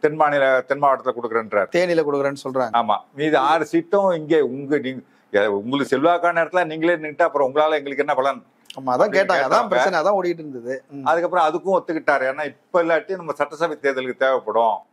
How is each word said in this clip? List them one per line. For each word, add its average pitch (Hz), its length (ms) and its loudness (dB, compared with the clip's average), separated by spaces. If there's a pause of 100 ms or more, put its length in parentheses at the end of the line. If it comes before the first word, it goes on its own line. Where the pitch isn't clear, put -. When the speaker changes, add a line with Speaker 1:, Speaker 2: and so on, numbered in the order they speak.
Speaker 1:
தென் 151 160 2
மாநில, 147 260 4 (220)
தென் 143 140 -2
மாவட்டத்துல 131 340 2
கொடுக்குறேன்றார். 110 580 -2
Speaker 2:
தேனியில 175 340 2
கொடுக்குறேன்னு 139 360 -2
சொல்றாங்க. 127 380 -4
Speaker 1:
ஆமா, 107 140 0 (240)
மீதி 151 180 2 (120)
ஆறு 160 220 2
சீட்டும் 190 480 2
இங்கே 156 180 0 (140)
உங்க, 139 340 -4
நீங்க, 123 560 -4 (200)
உங்களுக்கு 131 320 2
செல்வாக்கான 170 500 2
இடத்துல 180 260 0
நீங்களே 160 320 0
நின்னுட்டு 156 260 -2
அப்புறம் 143 220 2
உங்களால 151 300 2
எங்களுக்கு 139 260 -4
என்ன 147 140 0
பலன்? 131 200 0 (380)
Speaker 2:
ஆமா, 135 160 -8
அதான் - 0 -
Speaker 1:
அப்படின்னு 180 240 2
Speaker 2:
கேட்டாங்க. 185 300 2
அதான் 139 40 0
Speaker 1:
கேட்டாங்க. 220 220 2
Speaker 2:
பிரச்சனை, 175 280 2
அதான் 196 180 0
ஓடிட்டு 175 240 -4
இருந்தது. 127 300 -10 (220)
ம். 139 160 -10
Speaker 1:
அதுக்கப்புறம் 170 360 0
அதுக்கும் 170 300 -2
ஒத்துக்கிட்டாரு. 147 540 -2
ஏன்னா 147 200 -6
இப்ப - 320 -2
இல்லாட்டி 170 380 -2
நம்ம 156 180 -8
சட்டசபை 151 360 -4 (100)
தேர்தலுக்கு 131 380 -2
தேவைப்படும் 113 540 0 (160)